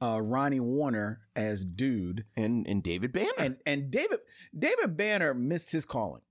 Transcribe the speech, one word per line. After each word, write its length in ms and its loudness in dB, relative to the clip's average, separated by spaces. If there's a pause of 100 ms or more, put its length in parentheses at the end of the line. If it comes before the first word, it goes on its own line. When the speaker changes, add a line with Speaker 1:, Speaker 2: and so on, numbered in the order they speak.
Speaker 1:
uh, 180 2
Ronnie 400 2
Warner 640 0 (140)
as 280 0
Dude. 640 0 (100)
Speaker 2:
And, 320 2
and 160 0
David 300 -2
Banner. 240 0
Speaker 1:
And, 280 0
and 260 0
David, 280 0 (380)
David 400 0
Banner 360 2
missed 380 -2
his 140 0
calling. 460 -4